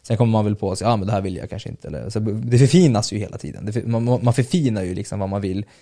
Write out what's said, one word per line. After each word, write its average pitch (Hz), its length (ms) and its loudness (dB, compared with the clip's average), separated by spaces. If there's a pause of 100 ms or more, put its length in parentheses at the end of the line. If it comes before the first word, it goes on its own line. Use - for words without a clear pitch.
Sen 117 140 -2
kommer 113 160 2
man 107 120 2
väl 107 120 0
på 98 200 -4
sig, 98 120 -6
"Ja, 117 80 2
men 95 100 -4
det 107 60 -2
här 101 80 0
vill 95 160 -4
jag - 140 -10
kanske - 180 -10
inte." - 200 -14
Eller, 71 220 -8
så - 100 -4
det 113 380 0
förfinas 139 540 6
ju 104 60 -4
hela 98 200 -8
tiden. - 280 -10
Det 107 60 -4
för, 110 100 -4
man, 117 220 -2 (180)
man 123 120 2
förfinar 123 480 0
ju 90 120 -4
liksom 101 260 -6
vad 95 80 -2
man 98 120 -4
vill 98 240 -4 (180)